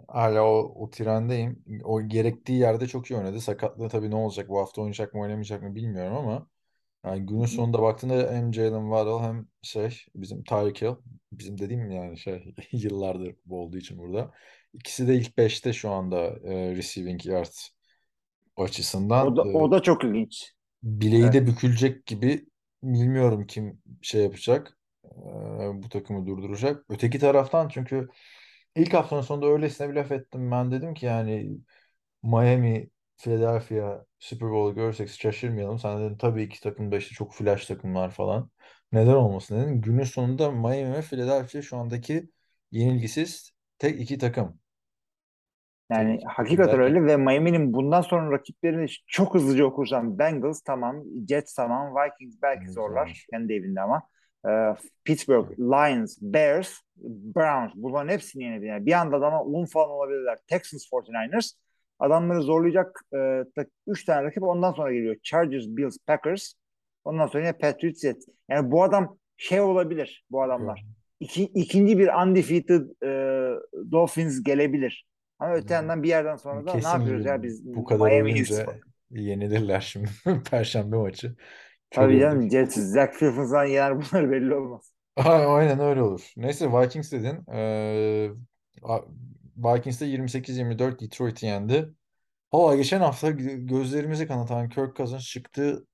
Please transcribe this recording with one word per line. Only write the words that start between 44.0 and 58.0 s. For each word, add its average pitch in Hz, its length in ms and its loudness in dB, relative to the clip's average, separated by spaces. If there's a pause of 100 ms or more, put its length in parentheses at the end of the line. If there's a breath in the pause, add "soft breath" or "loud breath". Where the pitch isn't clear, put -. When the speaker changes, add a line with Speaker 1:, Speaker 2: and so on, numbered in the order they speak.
Speaker 1:
iki 135 180 -6
takım. 117 420 -2 (1300)
Speaker 2:
Yani 110 300 0
Speaker 1:
Tek - 40 -16
iki - 100 -10
takım 156 300 4
Speaker 2:
hakikaten 131 160 6
Speaker 1:
derken - 0 -
Speaker 2:
öyle 151 260 6
ve 147 100 6
Miami'nin 143 560 4
bundan 143 280 4
sonra 165 320 0
rakiplerini 160 560 -2
ş-, - 180 -14
çok - 280 0
hızlıca 139 300 4
okursam 123 540 -2
Bengals 151 440 0
tamam, 131 420 -6 (240)
Jets 143 260 -2
tamam, 127 400 -2
Vikings 135 480 -4
belki 131 280 -2
Speaker 1:
Bengals - 20 -14
Speaker 2:
zorlar 107 400 -4
Speaker 1:
zor. - 180 -20
Speaker 2:
kendi 113 220 -4
evinde 95 280 -4
ama, 120 220 -2 (460)
e, - 20 0 (540)
Pittsburgh, 135 420 2
Speaker 1:
Evet. - 120 -14
Speaker 2:
Lions, 127 640 2
Bears, 151 580 0 (560)
Browns 135 380 0
bunların 131 380 -4